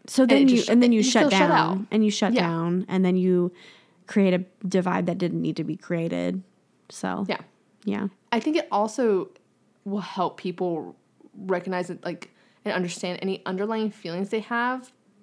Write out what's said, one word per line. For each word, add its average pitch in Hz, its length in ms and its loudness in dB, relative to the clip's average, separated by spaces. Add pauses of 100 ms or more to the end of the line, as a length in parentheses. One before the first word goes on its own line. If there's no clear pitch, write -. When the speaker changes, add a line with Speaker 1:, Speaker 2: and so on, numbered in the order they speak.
Speaker 1:
So - 160 2
Speaker 2:
And 240 60 4
Speaker 1:
then 269 120 8
Speaker 2:
it 262 80 8
Speaker 1:
you, 240 60 6
Speaker 2:
just - 120 2
Speaker 1:
and 240 140 6
then 247 80 6
Speaker 2:
sh-, 233 40 4
Speaker 1:
you - 40 4
Speaker 2:
you 214 60 4
Speaker 1:
shut 240 180 4
Speaker 2:
feel - 80 4
shut 190 180 6
Speaker 1:
down, 190 300 2
Speaker 2:
out. 208 120 -6
Speaker 1:
and 220 140 2
you 208 60 4
shut 208 220 0
Speaker 2:
Yeah. 240 100 2
Speaker 1:
down, 170 460 -2
and 185 160 0
then 180 120 2
you 180 360 2 (560)
create 196 260 4
a 180 100 -2 (220)
divide 180 400 0
that 175 120 -2
didn't 170 220 -2
need 160 160 -4
to 160 80 -6
be 156 120 -6
created. 175 680 -4 (480)
So, - 380 -8
Speaker 2:
Yeah. - 120 -6 (440)
Speaker 1:
yeah. 202 240 -6 (240)
Speaker 2:
I 233 80 0
think 311 160 -2
it - 140 -2
also 214 600 0 (540)
will 202 160 -6
help 175 360 -6
people 170 580 -6 (420)
recognize 185 540 -4
it, - 140 -12
like, 170 260 -10 (340)
and 214 100 -4
understand 180 480 -4
any 190 240 -4
underlying 208 440 -4
feelings 180 400 -8
they 220 100 -4
have 247 520 -6 (300)